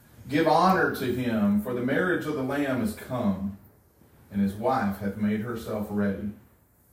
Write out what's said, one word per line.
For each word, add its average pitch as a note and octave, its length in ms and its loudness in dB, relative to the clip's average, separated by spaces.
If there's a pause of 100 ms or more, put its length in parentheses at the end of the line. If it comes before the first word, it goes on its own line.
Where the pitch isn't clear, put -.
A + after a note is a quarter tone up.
(280)
give D#3 200 2
honor E3 480 6
to C3+ 80 -4 (100)
him, G#2+ 480 2
for B2 120 -4
the B2 80 -2
marriage D#3 440 0
of D3+ 80 -4
the C3 80 -4
Lamb C3+ 400 -2
is G#2+ 120 -2
come, G2+ 640 -4 (720)
and G2+ 80 -2
his G2 140 0
wife G2+ 440 0
hath G2+ 180 -6
made G#2+ 240 0
herself A2 500 -6
ready. G#2 400 -2 (640)